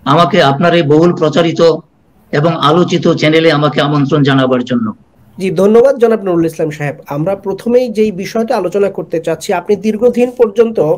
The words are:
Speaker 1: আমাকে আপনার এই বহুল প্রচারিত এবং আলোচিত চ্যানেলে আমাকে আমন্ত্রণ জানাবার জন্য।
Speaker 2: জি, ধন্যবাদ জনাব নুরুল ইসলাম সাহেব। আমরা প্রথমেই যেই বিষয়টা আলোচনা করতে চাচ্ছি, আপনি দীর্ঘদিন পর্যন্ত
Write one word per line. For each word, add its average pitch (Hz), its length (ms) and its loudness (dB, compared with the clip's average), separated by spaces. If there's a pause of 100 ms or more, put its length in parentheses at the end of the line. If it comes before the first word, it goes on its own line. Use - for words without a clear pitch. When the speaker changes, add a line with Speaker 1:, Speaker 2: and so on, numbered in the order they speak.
Speaker 1:
আমাকে 170 400 2
আপনার 143 300 2
এই 170 80 2
বহুল 160 340 2
প্রচারিত 165 460 0 (680)
এবং 156 200 0 (100)
আলোচিত 165 520 2
চ্যানেলে 160 380 2
আমাকে 147 300 0
আমন্ত্রণ 143 420 0
জানাবার 131 400 0
জন্য। 117 300 -4 (440)
Speaker 2:
জি, 185 140 -4
ধন্যবাদ 220 460 4
জনাব 226 260 2
নুরুল 170 220 0
ইসলাম 160 240 -4
সাহেব। 147 260 -6 (120)
আমরা 160 280 -4
প্রথমেই 233 540 -2
যেই 214 220 -2
বিষয়টা 196 460 -4
আলোচনা 185 320 -2
করতে 175 300 -8
চাচ্ছি, 160 340 -6
আপনি 175 220 -2
দীর্ঘদিন 220 560 0
পর্যন্ত 226 480 0 (180)